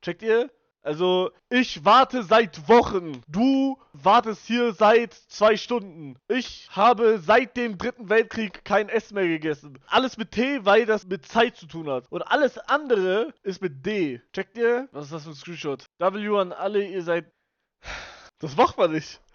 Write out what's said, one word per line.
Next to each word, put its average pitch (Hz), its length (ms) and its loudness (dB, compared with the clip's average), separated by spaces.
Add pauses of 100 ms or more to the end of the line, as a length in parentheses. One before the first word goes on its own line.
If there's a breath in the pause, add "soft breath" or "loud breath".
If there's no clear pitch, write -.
Checkt 170 200 -12
ihr? 226 280 0 (320)
Also, 180 480 -2 (200)
ich 240 340 -2
warte 247 380 4
seit 180 460 0
Wochen. 185 600 2
Du 269 500 0 (140)
wartest 208 540 0
hier 240 260 0
seit 220 400 4
zwei - 460 0
Stunden. 170 580 -8 (100)
Ich - 440 -6
habe 220 480 4
seit 214 400 2
dem 233 180 -4
Dritten 220 320 -8
Weltkrieg 220 560 -2
kein 208 240 0
Essen 214 280 -4
mehr 190 120 0
gegessen. 151 500 -6 (100)
Alles 247 280 0
mit 214 140 -10
T, 254 340 -2
weil 214 220 4
das 214 200 -2
mit 180 200 -8
Zeit 240 300 0
zu 175 100 -20
tun 160 240 -12
hat. 127 180 -4
Und 175 140 -8
alles 269 340 0
andere 233 880 -2
ist 190 180 -10
mit 139 240 -8
D. 170 380 -4 (100)
Checkt 190 240 -10
ihr? 240 360 -2
Was 147 140 -14
ist 139 60 -18
das 156 120 -12
für 160 60 -20
ein 156 40 -18
Screenshot? 147 500 -10 (140)
W 208 400 -2
an 180 140 0
alle, 202 300 -2
ihr 190 200 -6
seid, 170 280 -4 (1080 loud breath)
das 135 180 -12
macht 254 220 2
man 175 140 2
nicht. - 280 -8 (140)